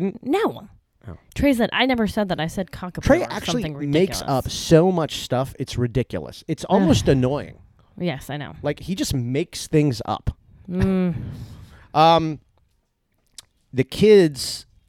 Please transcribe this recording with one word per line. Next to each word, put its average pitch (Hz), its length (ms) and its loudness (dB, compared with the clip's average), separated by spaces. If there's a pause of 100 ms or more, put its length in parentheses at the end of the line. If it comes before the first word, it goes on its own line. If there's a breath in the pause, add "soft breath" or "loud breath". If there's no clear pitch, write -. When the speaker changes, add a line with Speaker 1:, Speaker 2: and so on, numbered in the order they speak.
Speaker 1:
didn't? 190 260 -6
Speaker 2:
No. 254 420 -2 (380)
Speaker 1:
Oh. 80 100 -14 (180)
Speaker 2:
Trey 277 180 2
said, 226 220 2
"I 226 120 2
never 240 200 0
said 190 240 -2
that. 156 100 -4
I 160 60 -2
said 180 240 -6
cockapoo 180 320 -12
Speaker 1:
Trey 311 200 4
Speaker 2:
or - 80 -4
Speaker 1:
actually 202 320 -4
Speaker 2:
something 147 280 -6
Speaker 1:
makes 165 300 2
Speaker 2:
ridiculous." 131 260 -2
Speaker 1:
up - 40 -6
so 165 420 4
much 165 280 -4
stuff. 131 380 -6
It's - 180 -8
ridiculous. 113 720 -4
It's 160 160 -6
Speaker 2:
Ugh. - 60 -6
Speaker 1:
almost 196 380 4
annoying. 127 500 0 (400)
Speaker 2:
Yes, 165 320 -6
I 143 80 -8
know. 135 240 -12
Speaker 1:
Like, 147 180 -4
he 156 140 -8
just 240 200 -4
makes 131 520 -4
things 147 400 2
up. - 240 -4 (400)
Speaker 2:
Mm. 185 440 0 (800 loud breath)
Speaker 1:
Um, 160 460 4 (1300)
the 127 120 0
kids, 185 840 4 (220)